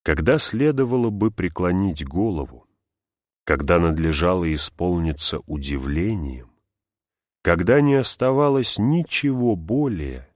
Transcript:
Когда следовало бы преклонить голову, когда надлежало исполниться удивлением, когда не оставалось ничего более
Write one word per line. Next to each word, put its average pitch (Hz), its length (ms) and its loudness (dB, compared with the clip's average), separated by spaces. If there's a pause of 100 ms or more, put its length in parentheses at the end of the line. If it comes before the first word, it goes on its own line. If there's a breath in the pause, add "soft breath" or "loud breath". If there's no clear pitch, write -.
Когда 82 380 2
следовало 127 680 0
бы 104 200 0
преклонить 90 800 -2
голову, 82 600 -4 (760)
когда 78 360 2
надлежало 80 760 2
исполниться 82 880 -2
удивлением, 71 1040 -4 (920)
когда 90 380 4
не 143 140 4
оставалось 135 840 0
ничего 127 760 0
более 82 800 -4